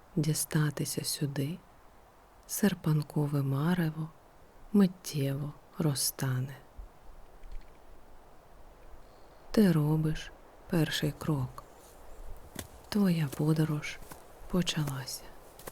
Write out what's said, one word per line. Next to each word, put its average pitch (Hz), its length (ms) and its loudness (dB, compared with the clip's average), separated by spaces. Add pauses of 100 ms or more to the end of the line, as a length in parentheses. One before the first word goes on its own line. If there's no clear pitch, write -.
(160)
дістатися 151 880 0
сюди, 143 540 -2 (880)
серпанкове 151 960 2
марево 156 680 0 (640)
миттєво 147 800 2 (240)
розтане. 135 800 0 (3000)
Ти 202 200 8
робиш 156 600 2 (380)
перший 156 420 0
крок. 135 520 -4 (1300)
Твоя 170 380 4
подорож 151 720 0 (520)
почалася. 147 720 -2 (480)